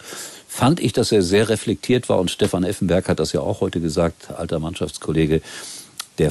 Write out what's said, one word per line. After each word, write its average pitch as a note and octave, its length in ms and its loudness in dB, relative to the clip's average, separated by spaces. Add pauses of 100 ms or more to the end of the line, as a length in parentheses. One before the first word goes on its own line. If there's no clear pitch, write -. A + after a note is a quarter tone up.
(460)
fand C#3 320 2
ich, - 140 0
dass - 180 0
er G#2+ 120 6
sehr G2+ 260 4
reflektiert - 600 0
war. G#2 120 2
Und F2+ 100 0
Stefan F#2 320 0
Effenberg F#2 460 0
hat F2 100 0
das D#2 140 -2
ja D#2+ 80 0
auch F#2+ 200 -4
heute F2+ 200 0
gesagt, E2 500 0
alter E2 300 -4
Mannschaftskollege, D#2 840 0 (760)
der D2+ 120 2